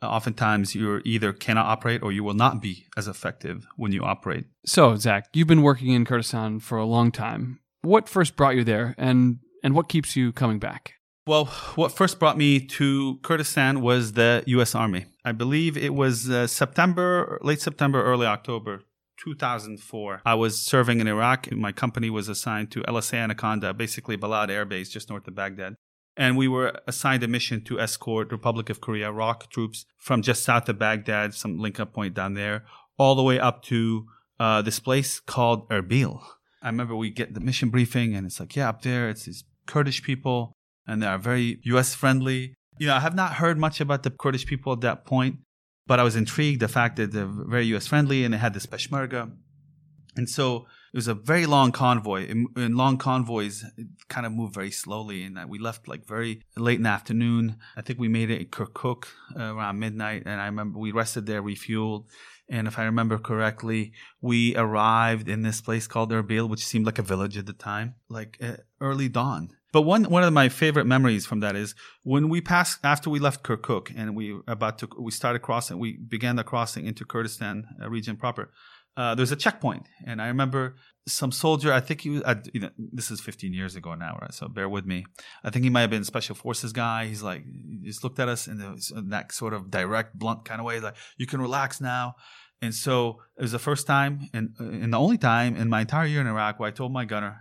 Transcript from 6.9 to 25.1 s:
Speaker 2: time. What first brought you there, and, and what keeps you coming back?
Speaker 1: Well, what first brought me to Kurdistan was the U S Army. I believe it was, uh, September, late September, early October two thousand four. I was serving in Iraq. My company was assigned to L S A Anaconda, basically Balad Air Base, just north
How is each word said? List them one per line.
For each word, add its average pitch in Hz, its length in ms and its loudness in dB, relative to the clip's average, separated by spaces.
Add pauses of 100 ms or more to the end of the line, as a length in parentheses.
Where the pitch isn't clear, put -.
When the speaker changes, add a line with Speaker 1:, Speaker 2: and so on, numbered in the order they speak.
Speaker 2:
time. 113 480 -6 (220)
What 214 260 4
first 180 300 0
brought 139 180 6
you 123 80 4
there, 113 340 2
and, 127 420 6 (240)
and 139 120 4
what 165 140 2
keeps - 260 0
you 123 160 2
coming 113 280 0
back? - 340 -10 (340)
Speaker 1:
Well, 151 180 4 (300)
what 160 160 2
first - 260 2
brought 156 200 4
me 143 220 6
to 139 600 0
Kurdistan 139 600 2
was 120 320 4
the 117 340 6
U 123 140 6
S 120 120 2
Army. 104 320 0 (180)
I 117 80 -2
believe 143 460 0
it 143 160 -2
was, 131 340 2
uh, 123 200 2
September, 180 960 2
late 147 180 0
September, 139 420 2
early 123 220 4
October 107 560 -4 (400)
two 156 140 -8
thousand 113 440 -6
four. 101 460 -10
I 117 80 6
was 113 260 2
serving 120 420 4
in 110 60 2
Iraq. 117 440 2
My 104 200 -2
company 113 380 -2
was 107 200 -4
assigned 110 420 -6
to 113 160 -6
L 117 100 -2
S - 160 -2
A 123 40 -2
Anaconda, 107 580 -2
basically 113 420 -6
Balad 104 320 0
Air 101 160 -2
Base, 95 240 -8
just - 200 -12
north 101 180 -12